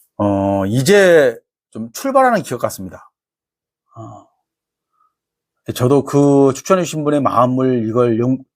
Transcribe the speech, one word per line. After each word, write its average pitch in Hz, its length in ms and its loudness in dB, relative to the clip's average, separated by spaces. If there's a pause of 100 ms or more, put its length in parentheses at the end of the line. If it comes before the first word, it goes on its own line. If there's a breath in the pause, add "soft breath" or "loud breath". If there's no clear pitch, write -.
(180)
어, 98 480 -2
이제 139 720 2 (320)
좀 113 220 -14
출발하는 262 500 0
기업 123 200 -10
같습니다. 98 500 -10 (840)
어, 110 320 -20 (1500)
저도 127 280 2
그 143 520 4
추천해주신 160 480 -2
분의 147 180 -2
마음을 127 680 0
이걸 117 320 0
용-, 127 200 0 (160)